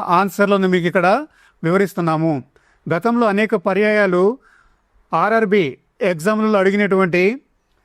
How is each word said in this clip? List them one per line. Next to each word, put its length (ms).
ఆన్సర్లను 560
మీకు 160
ఇక్కడ 180
వివరిస్తున్నాము. 640
గతంలో 400
అనేక 220
పర్యాయాలు 540
ఆర్ఆర్బీ 420
ఎగ్జామ్లలో 500
అడిగినటువంటి 600